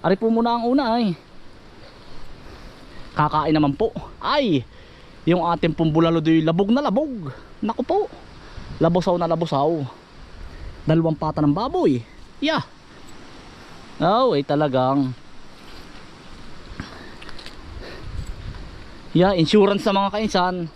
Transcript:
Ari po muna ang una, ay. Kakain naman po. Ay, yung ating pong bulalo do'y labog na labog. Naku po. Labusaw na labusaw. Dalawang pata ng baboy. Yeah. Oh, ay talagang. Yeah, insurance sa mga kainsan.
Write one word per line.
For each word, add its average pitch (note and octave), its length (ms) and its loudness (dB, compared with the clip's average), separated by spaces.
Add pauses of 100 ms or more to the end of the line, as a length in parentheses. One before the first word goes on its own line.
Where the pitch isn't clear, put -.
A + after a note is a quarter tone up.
Ari F#3 160 2
po A3+ 80 0
muna A#3 320 2
ang A#3 80 -2
una, B3+ 240 2
ay. A3 240 2 (2000)
Kakain D3+ 400 2
naman D3 180 4
po. A3 220 -2 (240)
Ay, G#3 480 2 (560)
yung E3+ 240 2
ating E3+ 240 2
pong E3 180 2
bulalo E3 300 4
do'y D#3+ 240 4
labog E3+ 240 2
na B3+ 160 4
labog. A#3 480 -2 (260)
Naku A3 240 -4
po. F4+ 180 2 (800)
Labusaw F3 380 4
na E3+ 160 0
labusaw. D#3+ 480 2 (1040)
Dalawang D#3+ 320 4
pata D#3 240 -2
ng D3 160 4
baboy. A#3 480 2 (400)
Yeah. D#4 240 0 (1300)
Oh, G#3 380 4
ay C#3+ 80 2
talagang. C3+ 720 2 (4000)
Yeah, F#3 240 6
insurance G3 480 6
sa G3+ 80 4
mga G3 180 2
kainsan. F#3 640 0